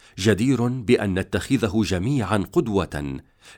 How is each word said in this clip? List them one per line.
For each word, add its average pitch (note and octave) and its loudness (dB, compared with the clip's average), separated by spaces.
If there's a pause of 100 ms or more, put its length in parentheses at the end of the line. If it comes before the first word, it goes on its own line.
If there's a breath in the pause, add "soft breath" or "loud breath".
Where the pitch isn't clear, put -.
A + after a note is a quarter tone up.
(200 soft breath)
جدير A2 2
بأن G#2 0
نتخذه G#2+ 0
جميعاً G2+ 0
قدوة، F2+ -2 (360 loud breath)